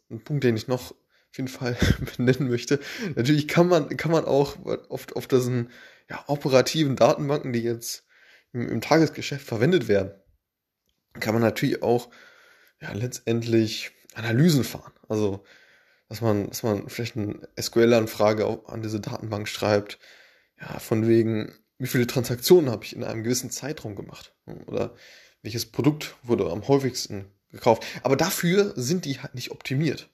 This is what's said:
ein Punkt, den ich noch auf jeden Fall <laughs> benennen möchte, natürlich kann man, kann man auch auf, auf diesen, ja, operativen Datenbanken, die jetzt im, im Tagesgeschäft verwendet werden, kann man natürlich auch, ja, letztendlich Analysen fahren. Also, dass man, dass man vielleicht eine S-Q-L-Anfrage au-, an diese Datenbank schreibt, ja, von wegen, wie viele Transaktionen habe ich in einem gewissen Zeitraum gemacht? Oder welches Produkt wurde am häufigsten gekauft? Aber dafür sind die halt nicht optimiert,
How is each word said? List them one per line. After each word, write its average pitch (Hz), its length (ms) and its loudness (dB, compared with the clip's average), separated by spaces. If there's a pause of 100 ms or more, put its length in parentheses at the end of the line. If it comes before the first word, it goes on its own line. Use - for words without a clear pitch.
ein 117 140 -12
Punkt, 147 200 -4
den 120 140 4
ich 107 100 -8
noch 127 220 -4
auf - 480 -20
jeden 131 100 -4
Fall 120 300 -6 (180)
<laughs> - 220 -8
benennen 127 320 2
möchte, 120 300 0 (360)
natürlich 143 320 2
kann 175 200 4
man, 156 300 2
kann 156 140 -2
man 165 140 2
auch 139 320 2 (320)
auf, - 260 -12
auf 123 120 -8
diesen, 123 420 2 (400)
ja, - 160 -12
operativen 139 680 2
Datenbanken, 143 580 2
die 117 80 -2
jetzt 117 420 -6 (480)
im, 120 160 -6
im 113 140 -4
Tagesgeschäft 147 640 0
verwendet 123 420 2
werden, 98 280 0 (1040)
kann 110 160 0
man 117 80 2
natürlich 120 400 0
auch, 117 260 0 (720)
ja, - 120 -12
letztendlich 113 1000 -2 (240)
Analysen 120 480 4
fahren. - 280 -12 (160)
Also, 104 360 -2 (640)
dass 113 120 -12
man, 104 280 2
dass - 140 -12
man 104 260 -2
vielleicht - 260 -8
eine 104 400 -6
S-Q-L-Anfrage 110 920 4
au-, - 180 -6
an 113 160 -12
diese 110 180 -6
Datenbank 107 480 -8
schreibt, 104 520 0 (600)
ja, - 200 -12
von 110 280 0
wegen, 113 460 2 (240)
wie 127 100 -8
viele 120 200 2
Transaktionen 131 640 4
habe 104 120 -6
ich - 120 -14
in 98 80 -8
einem 110 200 -6
gewissen 123 280 -2
Zeitraum 127 440 -10
gemacht? - 380 -18 (320)
Oder 107 300 -6 (480)
welches 110 220 -6
Produkt - 580 -2
wurde 98 260 0
am 85 180 -6
häufigsten 127 580 -2 (260)
gekauft? 113 340 2 (180)
Aber 131 120 4
dafür 185 600 0
sind 147 300 -2
die 139 140 -6
halt - 160 -14
nicht - 160 -10
optimiert, - 640 -4